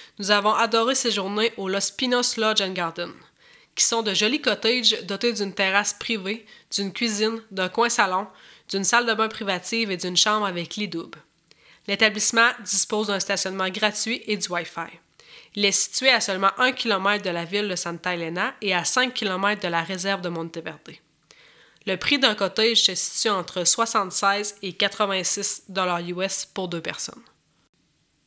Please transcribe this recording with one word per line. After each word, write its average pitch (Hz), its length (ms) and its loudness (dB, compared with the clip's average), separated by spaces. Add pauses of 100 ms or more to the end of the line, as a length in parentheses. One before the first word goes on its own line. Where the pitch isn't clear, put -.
(180)
nous 202 120 0
avons 208 220 4
adoré 226 420 2
séjourner 208 640 0
au 190 140 -4
Los 196 260 2
Pinos 247 400 2
Lodge 214 240 2
and 190 120 -2
Garden, 175 420 -6 (600)
qui - 120 4
sont 226 160 2
de 208 100 0
jolis 226 300 0
cottages 226 640 2
dotés 196 280 -2
d'une 196 220 -4
terrasse 196 400 2
privée, 214 500 -4 (320)
d'une 196 160 -2
cuisine, 220 480 -2 (100)
d'un 185 200 -4
coin 233 180 2
salon, 202 380 2 (420)
d'une 196 160 -2
salle 233 220 6
de 220 80 2
bain 220 140 0
privative 202 600 -2
et 185 60 -2
d'une 180 220 -2
chambre 214 260 2
avec 175 320 -6
lit 208 120 -4
double. 160 280 -12 (720)
L'établissement 214 600 4 (120)
dispose - 440 0
d'un 196 140 -2
stationnement 190 500 -2
gratuit 208 560 -2
et 208 100 -2
du - 140 -2
Wi-Fi. 170 480 -6 (580)
Il 202 80 -2
est 196 80 4
situé - 380 2
à 233 100 4
seulement 196 380 2
un 254 120 4
kilomètre 202 540 0
de 185 60 -2
la 170 140 -2
ville 202 220 -4
de 185 80 -2
Santa 170 400 -4
Elena 175 480 -4
et 190 100 -2
à 180 120 0
cinq 254 300 2
kilomètres 202 460 0
de 190 60 -4
la 170 160 0
réserve 185 380 -2
de 180 80 -4
Monteverde. 165 640 -8 (960)
Le 190 80 0
prix 277 240 0
d'un 220 160 4
cottage 220 480 2
se 185 100 2
situe - 360 0
entre 180 340 -2
soixante-seize 208 1000 2
et 180 120 -6
quatre-vingt-six 196 920 0
dollars 180 380 -2
U 175 160 -4
S - 320 -2
pour 185 140 -4
deux 170 120 -4
personnes. - 440 -8 (1040)